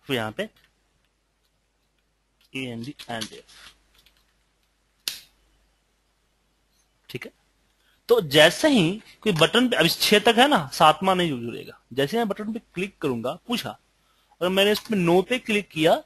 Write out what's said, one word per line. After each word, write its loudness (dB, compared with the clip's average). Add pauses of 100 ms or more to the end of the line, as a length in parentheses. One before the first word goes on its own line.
फिर -4
यहाँ -6
पे -10 (2000)
ए -10
एन -12
D -14 (140)
and -10
F, -20 (3500)
ठीक -12
है। -20 (760)
तो 4
जैसे 4
ही 2 (320)
कोई -2
बटन 2
पे, -2
अभी 2
छह 0
तक 2
है 6
ना, 0
सातवां 2
नहीं 0
जुड़ेगा। -10 (120)
जैसे -2
मैं -2
बटन -8
पे -8 (140)
क्लिक -8
करूंगा, -6 (120)
पूछा, -6 (680)
अगर -2
मैंने 2
इस -2
पे -4
नो 4
पे -2
क्लिक -4
किया 2